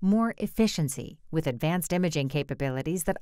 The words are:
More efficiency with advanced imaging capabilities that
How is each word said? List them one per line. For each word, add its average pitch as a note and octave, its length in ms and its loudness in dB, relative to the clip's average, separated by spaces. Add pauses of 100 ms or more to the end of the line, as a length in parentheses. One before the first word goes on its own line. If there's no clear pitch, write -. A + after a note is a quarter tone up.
More A3 380 4
efficiency G3+ 840 0 (100)
with D#3+ 160 0
advanced D#3 460 0
imaging D#3+ 360 2
capabilities C#3 760 -2
that F#3+ 180 0